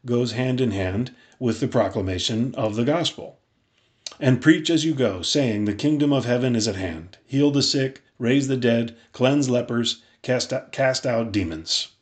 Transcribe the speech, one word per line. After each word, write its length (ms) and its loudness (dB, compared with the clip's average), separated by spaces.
goes 280 0
hand 260 -2
in 120 2
hand 400 -2
with 220 -2
the 80 0
proclamation 840 -2
of 200 -2
the 80 0
gospel. 560 -4
"And 220 2
preach 280 4
as 140 2
you 100 0
go, 280 0
saying, 420 0
'The 120 0
kingdom 360 2
of 140 2
heaven 280 0
is 140 0
at 80 -2
hand.' 500 -8
Heal 240 2
the 120 2
sick, 400 -2
raise 300 2
the 80 0
dead, 360 2
cleanse 360 2
lepers, 520 -2
cast, 300 -2
cast 320 0
out 260 -2
demons." 560 -2